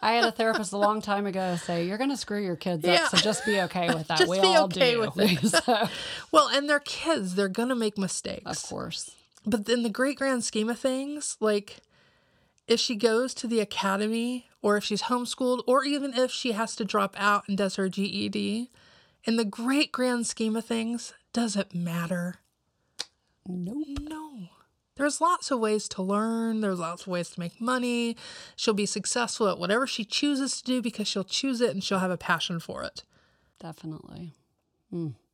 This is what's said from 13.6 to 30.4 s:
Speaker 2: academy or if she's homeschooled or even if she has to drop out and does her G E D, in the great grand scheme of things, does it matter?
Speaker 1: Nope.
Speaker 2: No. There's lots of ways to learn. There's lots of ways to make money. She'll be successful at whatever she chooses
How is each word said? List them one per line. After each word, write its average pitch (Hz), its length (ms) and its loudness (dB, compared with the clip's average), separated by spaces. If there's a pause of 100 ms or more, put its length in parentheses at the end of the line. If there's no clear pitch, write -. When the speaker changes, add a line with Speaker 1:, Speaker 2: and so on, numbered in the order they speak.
Speaker 2:
academy 214 880 -2 (120)
or 208 160 4
if 208 80 -2
she's 208 180 -2
homeschooled 247 640 0
or 262 180 4
even 285 300 -2
if 254 160 2
she - 220 -4
has 214 240 -4
to 220 80 -4
drop 196 340 0
out 202 300 2
and 196 100 0
does 196 180 0
her 190 120 0
G 196 160 -2
E 202 240 -4
D, 208 420 -2 (540)
in 226 120 2
the 233 80 2
great 247 480 0
grand 247 340 0
scheme 220 300 0
of 226 80 -4
things, 233 480 -4 (200)
does 233 240 0
it 196 180 -4
matter? 175 640 -2 (1080)
Speaker 1:
Nope. 233 540 -6
Speaker 2:
No. 294 480 -12 (460)
There's 285 280 -2
lots 349 280 2
of 262 80 0
ways 214 300 2
to - 140 -6
learn. 220 580 0
There's 190 180 0
lots 170 240 -6
of - 60 -12
ways 180 220 -2
to - 100 -10
make 170 200 -8
money. 240 540 0 (420)
She'll - 180 2
be 202 120 2
successful 220 600 0
at 175 100 0
whatever 202 280 2
she - 180 -4
chooses 277 540 0